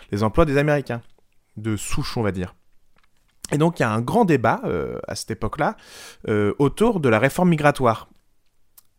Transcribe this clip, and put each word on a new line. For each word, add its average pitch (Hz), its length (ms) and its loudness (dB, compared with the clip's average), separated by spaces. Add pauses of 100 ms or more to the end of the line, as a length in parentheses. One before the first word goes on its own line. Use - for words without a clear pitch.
(120)
les 101 120 -2
emplois 110 220 2
des 139 120 0
Américains, 143 440 0 (560)
de 107 200 -4
souche - 400 -6
on 120 40 -2
va 101 120 0
dire. 90 200 -6 (1000)
Et 151 60 0
donc 165 220 2
il 147 40 2
y - 20 4
a 113 60 0
un 110 100 0
grand 165 240 2
débat, 143 400 2
euh, 69 420 -4
à - 80 -10
cette - 160 -12
époque-là, 147 460 -4 (500)
euh, 104 320 0
autour 196 400 2
de 139 100 2
la 110 80 4
réforme 139 320 2
migratoire. 147 600 2 (880)